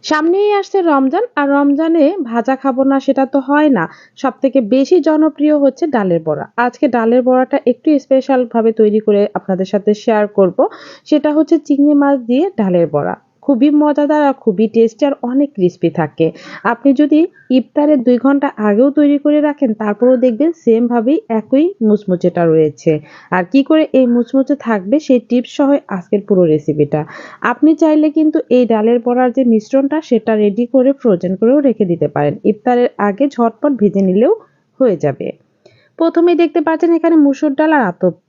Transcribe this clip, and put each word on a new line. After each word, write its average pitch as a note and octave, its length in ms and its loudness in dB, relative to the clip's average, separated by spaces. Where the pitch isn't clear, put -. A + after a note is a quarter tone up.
সামনেই F4 500 0
আসছে G4 180 -4
রমজান, C#4 320 0
আর C#4+ 80 0
রমজানে D4 460 0
ভাজা A#3 320 -2
খাবো C4+ 200 -2
না C#4 140 2
সেটা C4+ 180 0
তো C#4+ 60 0
হয় D4 280 2
না। E3 60 -2
সবথেকে C4+ 360 -2
বেশি C#4 240 2
জনপ্রিয় D4+ 560 0
হচ্ছে C#4 200 0
ডালের F3+ 320 0
বড়া। D3 180 -4
আজকে B3 200 -4
ডালের A#3 340 2
বড়াটা B3+ 280 0
একটু - 160 -4
স্পেশাল C4 360 0
ভাবে A3+ 260 0
তৈরি G#3+ 260 2
করে G3+ 160 2
আপনাদের F#3+ 360 -4
সাথে G#3 180 -2
শেয়ার G#3+ 220 0
করব। F#3+ 200 2
সেটা D4+ 280 0
হচ্ছে D#4+ 180 0
চিংড়ি C#4+ 340 2
মাছ C#4 160 2
দিয়ে C4 140 0
ডালের F3+ 360 0
বড়া। - 200 -4
খুবই C#4 240 2
মজাদার D4 480 0
আর C4+ 140 -2
খুবই G#3 300 0
টেস্টি A3+ 360 0
আর C#4 40 -2
অনেক C#4 240 0
ক্রিস্পি F3 340 -2
থাকে। D#3+ 280 -2
আপনি A#3+ 180 -2
যদি D4+ 180 2
ইফতারের D4 460 0
দুই B3 200 2
ঘন্টা C#4 240 0
আগেও A3 300 2
তৈরি D4 260 2
করে D4 240 2
রাখেন, C#4+ 220 -2
তারপরেও A#3 440 0
দেখবেন B3+ 240 0
সেম A#3 280 2
ভাবেই A#3+ 280 0
একই C4+ 260 0
মুচমুচেটা F3+ 640 0
রয়েছে। D#3 400 0
আর F3+ 200 -2
কি C#4 180 2
করে D#4 140 4
এই C4 60 4
মুচমুচে C4+ 400 -2
থাকবে G#3 280 -2
সেই B3+ 220 2
টিপস B3 300 -4
সহ C#4 120 0
আজকের G3 320 -4
পুরো F#3 160 2
রেসিপিটা। D3+ 480 -2
আপনি D4 200 2
চাইলে D#4 260 2
কিন্তু D#4 200 0
এই B3 220 2
ডালের A3+ 340 0
বড়ার B3 300 0
যে C4+ 160 0
মিশ্রণটা C4+ 500 0
সেটা A3+ 320 -2
রেডি G#3 300 0
করে C4 260 2
ফ্রোজেন F#3 400 -2
করেও B3+ 280 2
রেখে A3 240 0
দিতে D#3+ 160 -2
পারেন। D3 260 -2
ইফতারের A#3+ 380 0
আগে G3+ 180 -2
ঝটপট A#3 440 -2
ভেজে G3 220 0
নিলেও G#3 320 2
হয়ে A3+ 240 0
যাবে। C#3 240 -4
প্রথমেই E4 420 2
দেখতে E4+ 260 0
পাচ্ছেন D#4+ 300 0
এখানে E4 180 0
মুসুর C#4 320 0
ডাল D#4 200 0
আর B3+ 140 2
আতপ F3 240 -2